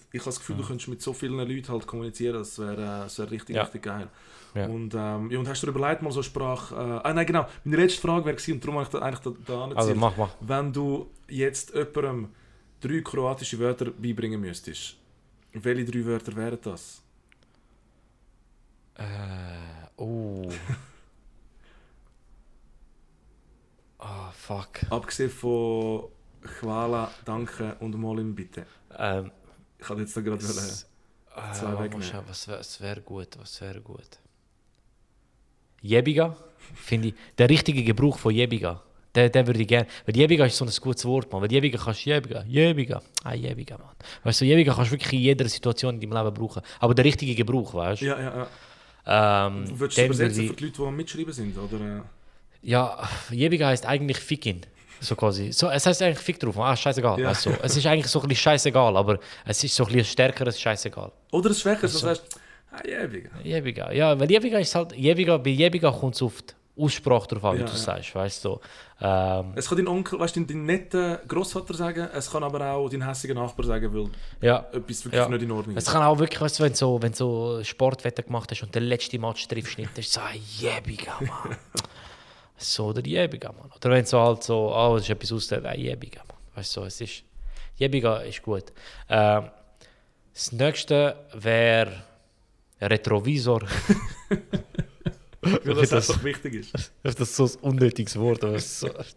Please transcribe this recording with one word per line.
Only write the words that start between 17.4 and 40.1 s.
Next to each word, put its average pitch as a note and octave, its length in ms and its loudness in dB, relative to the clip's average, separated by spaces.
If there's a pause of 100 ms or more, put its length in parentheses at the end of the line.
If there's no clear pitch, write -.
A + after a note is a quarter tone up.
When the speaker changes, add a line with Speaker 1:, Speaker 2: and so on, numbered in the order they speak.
Speaker 2:
Äh, G#2 80 -10 (920)
oh. G#2+ 600 -8
Speaker 1:
<laughs> E2+ 60 -14 (3250)
Speaker 2:
Ah, G2 340 -12
fuck. - 360 -10 (220)
Speaker 1:
Abgesehen B2 400 -4
von A2+ 720 -2 (560)
Hvala, A2+ 500 -2 (140)
Danke A2 560 -8
und A2 160 -8
Molim, A2 380 -4
bitte. F2+ 320 -12 (320)
Speaker 2:
Ähm, F#2+ 320 -2 (480)
Speaker 1:
Ich - 100 -16
hab G#2 100 -8
jetzt G#2 180 -8
da A2+ 40 -4
gerade G#2+ 240 -4
Speaker 2:
s-, G2 420 -8 (480)
Speaker 1:
wollen, A2 160 -12
Speaker 2:
äh, G#2 40 -10
Speaker 1:
zwei G2+ 100 -8
Speaker 2:
warte G#2 120 -4
mal G#2+ 80 -4
Speaker 1:
wegnehmen. G#2 180 -8
Speaker 2:
schnell, G2 260 -8
was F#2 200 -14
wär, G#2 100 -10
was - 220 -16
wär G2+ 200 -10
gut, F#2+ 280 -14 (100)
was - 220 -18
wär G2 200 -14
gut? - 380 -20 (1600)
Jebiga, C#3+ 560 4 (380)
finde A2+ 340 -2
ich, G#2 60 -4 (240)
der B2 100 10
richtige D3 340 4
Gebrauch A#2+ 360 4
von A2 160 2
Jebiga, A2 480 0 (320)
der, A#2+ 160 8
der B2+ 160 6
würde A2+ 160 4
ich G#2 60 0
gerne, A#2+ 180 6 (200)
weil A2 100 0